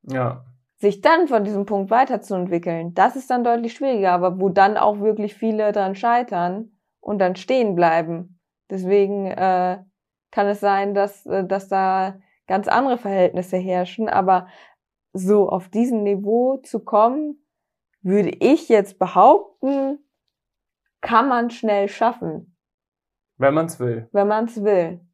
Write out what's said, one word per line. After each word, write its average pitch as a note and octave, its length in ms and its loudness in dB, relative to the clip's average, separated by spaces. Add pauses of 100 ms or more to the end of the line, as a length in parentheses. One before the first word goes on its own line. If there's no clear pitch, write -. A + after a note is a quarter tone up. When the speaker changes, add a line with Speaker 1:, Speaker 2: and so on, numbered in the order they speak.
Speaker 1:
Ja. B2+ 420 -6 (320)
Speaker 2:
Sich G3+ 240 -2
dann E4 260 4
von A#3 160 0
diesem G3+ 240 -4
Punkt G3 240 -4
weiterzuentwickeln, F3+ 1040 -2
das G#3+ 220 2
ist C4+ 140 -10
dann B3 120 -2
deutlich A#3 320 -2
schwieriger, A3 380 0
aber F3+ 280 0
wo G3 80 0
dann G3 280 4
auch G#3 240 0
wirklich G#3 340 -2
viele G#3+ 380 -2
dran G3 240 -2
scheitern A3 800 -4 (220)
und G#3 180 -6
dann F#3 160 0
stehen A3+ 400 -2
bleiben. E3+ 640 -2 (320)
Deswegen, G3 560 0
äh, F3+ 520 -2 (520)
kann G3+ 160 -2
es G3+ 140 -2
sein, G3+ 340 0
dass, G3+ 320 -4
äh, F#3+ 180 -2
dass G3 220 -4
da F#3+ 480 -2 (320)
ganz G3+ 220 -2
andere B3+ 280 2
Verhältnisse F#3 600 0
herrschen, F#3 520 -4
aber F#3 380 2 (680)
so F#3+ 360 2
auf F#3 200 -4
diesem A3+ 360 -2
Niveau A3 540 0
zu A#3+ 200 -8
kommen, C4 680 0 (580)
würde F#3+ 280 2
ich - 380 2
jetzt G3+ 300 2
behaupten, C4+ 1000 2 (1000)
kann A#3 280 2
man A#3+ 220 0
schnell G3+ 380 0
schaffen. - 680 -4 (800)
Speaker 1:
Wenn C#3 180 2
man's E3 260 -2
will. A2+ 320 -4
Speaker 2:
Wenn G3+ 160 2
man's A3 340 -4
will. F3+ 380 0 (140)